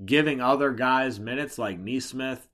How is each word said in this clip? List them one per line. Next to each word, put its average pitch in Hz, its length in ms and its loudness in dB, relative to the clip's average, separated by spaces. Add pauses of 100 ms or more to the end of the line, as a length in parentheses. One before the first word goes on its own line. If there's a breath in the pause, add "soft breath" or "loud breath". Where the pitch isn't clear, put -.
giving 143 380 4
other 135 300 4
guys 127 480 0
minutes 131 380 -6
like 101 220 -4
Nesmith, 127 760 -6